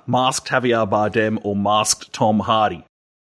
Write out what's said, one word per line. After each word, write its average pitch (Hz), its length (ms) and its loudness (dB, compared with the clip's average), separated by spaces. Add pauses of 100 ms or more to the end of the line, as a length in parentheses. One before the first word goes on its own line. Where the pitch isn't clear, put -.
masked 127 420 -2
Javier 117 420 0
Bardem 107 540 0
or 101 120 -4
masked 104 560 -2
Tom 110 280 2
Hardy. 107 440 0 (380)